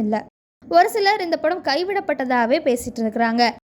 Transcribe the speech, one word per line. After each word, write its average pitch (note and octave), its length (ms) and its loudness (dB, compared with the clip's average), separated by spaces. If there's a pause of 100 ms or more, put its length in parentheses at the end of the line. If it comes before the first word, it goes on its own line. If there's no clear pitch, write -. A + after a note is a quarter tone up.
இல்ல. G#3+ 220 -2 (500)
ஒரு F4+ 160 6
சிலர் G#4 320 0
இந்த E4 160 -2
படம் D#4 260 -2
கைவிடப்பட்டதாவே D4 1000 0
பேசிட்டு B3 360 -2
இருக்கிறாங்க. A3+ 400 0 (340)